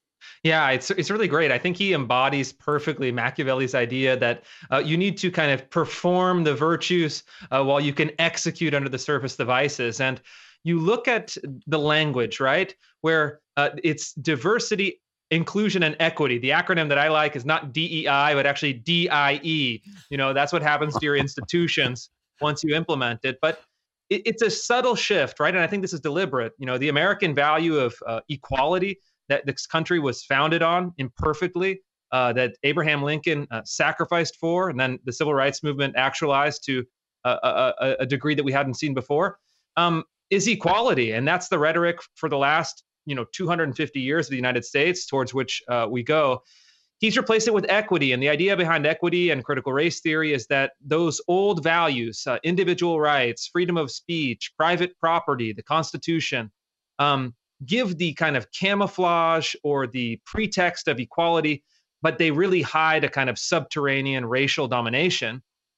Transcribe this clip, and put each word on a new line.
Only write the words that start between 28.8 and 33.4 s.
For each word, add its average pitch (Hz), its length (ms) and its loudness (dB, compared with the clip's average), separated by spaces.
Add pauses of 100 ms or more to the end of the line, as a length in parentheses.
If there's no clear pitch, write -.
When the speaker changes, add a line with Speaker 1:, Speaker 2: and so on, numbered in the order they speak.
Speaker 1:
that 139 160 0
this 139 200 -6
country 165 320 0
was 135 260 -2
founded 160 380 2
on 175 360 2
imperfectly, 175 840 -2 (320)
uh, 123 220 2
that 123 300 0
Abraham 147 380 2
Lincoln, 147 480 -2